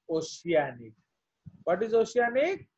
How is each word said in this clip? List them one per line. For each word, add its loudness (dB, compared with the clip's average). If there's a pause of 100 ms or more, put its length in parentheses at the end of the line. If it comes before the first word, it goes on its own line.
oceanic। -2 (720)
What 2
is 0
oceanic? 2